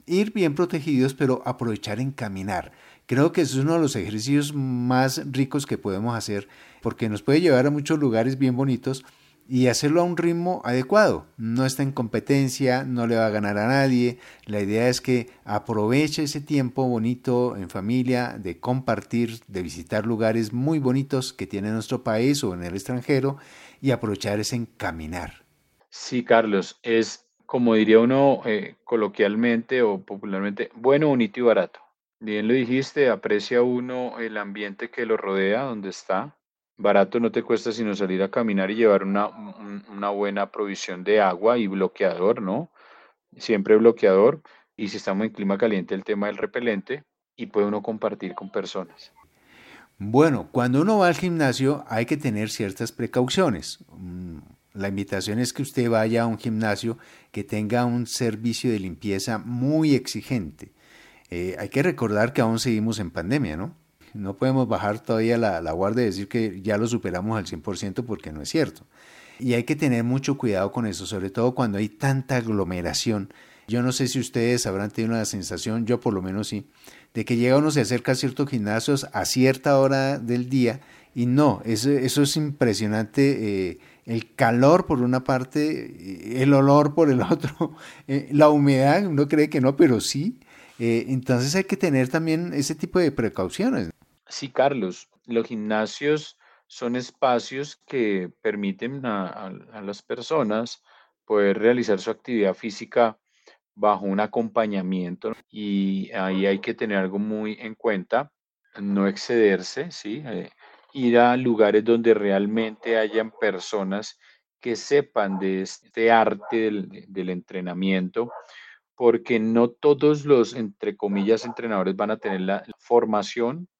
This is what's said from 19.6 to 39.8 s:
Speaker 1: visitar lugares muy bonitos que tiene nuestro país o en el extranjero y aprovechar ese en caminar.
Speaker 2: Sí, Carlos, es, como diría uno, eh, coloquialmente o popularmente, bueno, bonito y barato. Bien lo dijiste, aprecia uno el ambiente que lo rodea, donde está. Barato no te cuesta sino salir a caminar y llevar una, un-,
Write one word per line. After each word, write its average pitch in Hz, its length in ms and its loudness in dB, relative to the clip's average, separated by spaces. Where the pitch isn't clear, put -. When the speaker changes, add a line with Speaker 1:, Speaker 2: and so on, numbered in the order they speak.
Speaker 1:
visitar 87 420 -4
lugares 110 480 0
muy 143 260 0
bonitos 135 540 -2
que 98 140 -10
tiene 104 240 -6
nuestro 113 340 -4
país 127 400 0
o 95 80 -2
en 87 100 -8
el 87 120 -8
extranjero 131 640 -2
y 135 120 0
aprovechar 104 460 -2
ese 107 180 -4
en 117 100 -6
caminar. 82 800 -10
Speaker 2:
Sí, - 360 -6
Carlos, 110 580 2
es, 113 420 0
como 120 260 2
diría 110 280 8
uno, 135 440 4
eh, 107 300 -4
coloquialmente 113 960 0
o 104 180 2
popularmente, 101 760 -6
bueno, 135 340 4
bonito 123 320 0
y 123 40 2
barato. 104 360 4
Bien 107 280 -2
lo 123 60 4
dijiste, 131 540 0
aprecia 107 540 0
uno 123 560 -4
el 110 200 -6
ambiente 101 520 -8
que 120 160 -6
lo 110 100 2
rodea, 98 460 0
donde 107 260 -6
está. 98 460 -4
Barato 101 440 4
no 113 100 2
te 120 140 -2
cuesta 117 260 0
sino 107 240 -4
salir 95 280 -2
a 98 80 -2
caminar 101 420 0
y - 20 -6
llevar 101 300 4
una, 101 240 0
un-, 101 600 -16